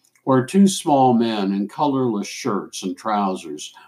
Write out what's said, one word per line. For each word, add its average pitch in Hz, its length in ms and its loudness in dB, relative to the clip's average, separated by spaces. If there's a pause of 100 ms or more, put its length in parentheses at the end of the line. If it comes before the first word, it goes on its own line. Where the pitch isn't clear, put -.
(240)
where 131 220 2
two 196 220 4
small 135 460 2
men 110 400 0
in 98 140 -2
colorless 131 600 -2
shirts - 540 -6
and 92 160 -6
trousers 92 760 -6 (140)